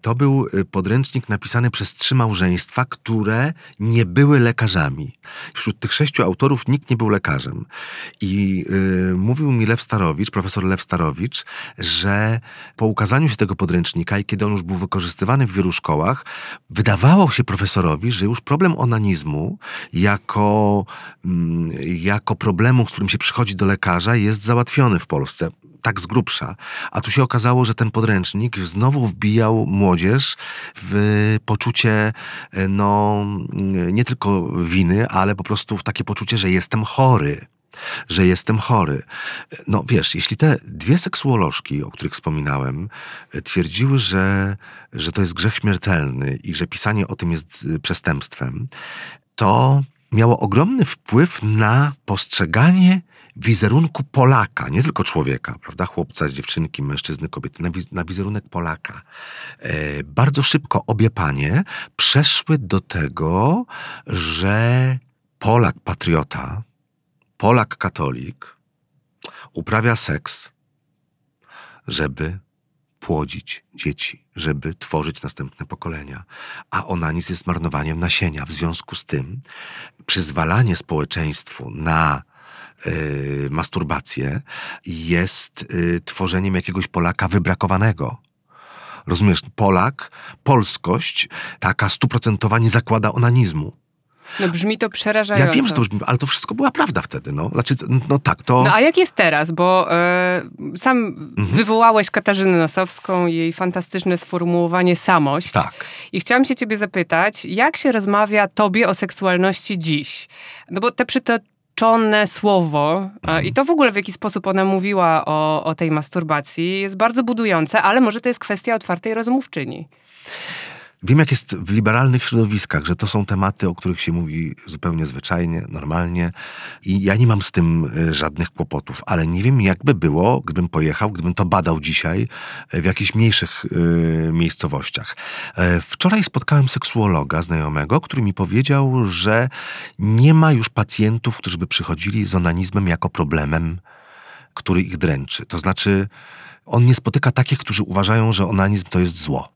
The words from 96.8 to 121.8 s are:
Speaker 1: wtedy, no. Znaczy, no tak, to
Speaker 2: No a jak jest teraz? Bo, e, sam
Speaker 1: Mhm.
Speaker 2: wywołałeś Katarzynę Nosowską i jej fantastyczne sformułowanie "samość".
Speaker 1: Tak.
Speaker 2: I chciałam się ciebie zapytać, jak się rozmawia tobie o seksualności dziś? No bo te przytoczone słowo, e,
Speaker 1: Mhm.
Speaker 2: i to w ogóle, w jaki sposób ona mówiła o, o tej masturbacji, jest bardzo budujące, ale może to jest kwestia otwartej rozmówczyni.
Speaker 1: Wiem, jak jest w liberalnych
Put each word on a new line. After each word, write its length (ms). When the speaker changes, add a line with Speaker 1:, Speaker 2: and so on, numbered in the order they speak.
Speaker 1:
wtedy, 300
no. 180
Znaczy, 260
no 100
tak, 240
to 200
Speaker 2:
No 100
a 80
jak 160
jest 180
teraz? 360
Bo, 400
e, 500
sam 200
Speaker 1:
Mhm. 100
Speaker 2:
wywołałeś 640
Katarzynę 480
Nosowską 720
i 80
jej 180
fantastyczne 640
sformułowanie 800
"samość". 560
Speaker 1:
Tak. 340
Speaker 2:
I 80
chciałam 260
się 100
ciebie 220
zapytać, 680
jak 320
się 140
rozmawia 560
tobie 400
o 80
seksualności 840
dziś? 480
No 100
bo 100
te 140
przytoczone 1200
słowo, 720
e, 260
Speaker 1:
Mhm. 180
Speaker 2:
i 80
to 120
w 40
ogóle, 220
w 40
jaki 160
sposób 360
ona 180
mówiła 600
o, 380
o 120
tej 160
masturbacji, 880
jest 160
bardzo 260
budujące, 580
ale 200
może 200
to 80
jest 100
kwestia 360
otwartej 380
rozmówczyni. 720
Speaker 1:
Wiem, 140
jak 120
jest 240
w 160
liberalnych 520